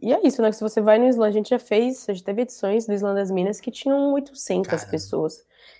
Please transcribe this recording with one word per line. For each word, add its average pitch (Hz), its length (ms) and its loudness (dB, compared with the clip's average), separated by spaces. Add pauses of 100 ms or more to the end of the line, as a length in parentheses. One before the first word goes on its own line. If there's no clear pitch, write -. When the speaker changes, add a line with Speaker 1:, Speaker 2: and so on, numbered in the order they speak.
Speaker 1:
e 226 100 0
é 381 100 2
isso, 262 200 2
né? 214 80 4
Que 214 60 -6
se - 60 -8
você 220 200 -2
vai 214 160 6
no 247 100 6
slam, 233 180 4
a 214 40 2
gente 208 180 -2
já 247 100 0
fez, 240 480 -2
já 190 160 -6
teve 202 200 -4
edições 226 440 -2
do 214 60 -2
Slam 202 220 -2
das 196 160 -2
Minas 190 280 -2
que - 120 -10
tinham 277 420 0
oitocentas 190 680 -2
Speaker 2:
Caramba. - 80 -12
Speaker 1:
pessoas. 160 480 -4 (420)